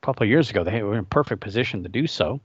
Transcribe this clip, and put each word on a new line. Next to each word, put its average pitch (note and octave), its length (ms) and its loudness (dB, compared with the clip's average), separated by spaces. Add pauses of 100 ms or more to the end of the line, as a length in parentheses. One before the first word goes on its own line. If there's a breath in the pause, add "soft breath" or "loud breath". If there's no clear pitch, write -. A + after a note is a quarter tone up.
a - 40 -10
couple B2+ 180 0
of G#2 60 4
years C#3 200 4
ago. G2+ 140 0
They G#2+ 200 0
were G#2 140 0
in F#2+ 80 -2
perfect C#3 360 0
position A2 420 -2
to F2+ 60 -10
do A#2+ 160 -2
so B2+ 400 -2